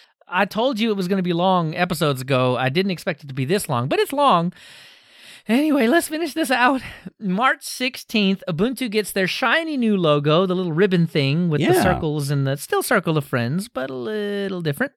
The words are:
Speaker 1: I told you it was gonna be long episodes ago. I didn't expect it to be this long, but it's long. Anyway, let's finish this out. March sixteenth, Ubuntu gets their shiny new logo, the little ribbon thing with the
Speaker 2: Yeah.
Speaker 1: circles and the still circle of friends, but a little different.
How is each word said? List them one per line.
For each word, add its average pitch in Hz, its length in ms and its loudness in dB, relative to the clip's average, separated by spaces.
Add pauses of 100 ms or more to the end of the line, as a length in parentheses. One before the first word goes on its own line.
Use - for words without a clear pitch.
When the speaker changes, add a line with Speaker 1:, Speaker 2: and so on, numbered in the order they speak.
(280)
Speaker 1:
I 185 180 0
told 220 340 -2
you 226 120 0
it 202 60 -2
was 185 100 -2
gonna 190 160 0
be 175 100 0
long 170 420 2
episodes 156 460 0
ago. 127 360 2
I 131 120 0
didn't 185 220 0
expect 170 320 -6
it 147 40 -16
to 135 60 -12
be 131 120 -4
this 185 240 -2
long, 123 180 0
but 339 120 0
it's 427 140 -2
long. 202 380 2 (960)
Anyway, 277 400 2
let's 320 200 2
finish 311 260 -6
this 302 180 -2
out. 247 300 2 (380)
March 233 440 0
sixteenth, 214 840 -2
Ubuntu 214 420 -2
gets 214 220 -2
their 190 140 0
shiny 302 500 0
new 226 200 2
logo, 151 480 4
the 180 100 0
little 180 180 -2
ribbon 175 340 2
thing 156 420 0
with 147 120 2
the - 120 2
Speaker 2:
Yeah. 370 80 4
Speaker 1:
circles 151 480 0
and 143 160 0
the 135 120 0
still 392 260 -2
circle 175 340 0
of 143 80 0
friends, 139 440 -2
but 262 200 -8
a 262 60 -10
little 202 680 -6
different. 165 360 -4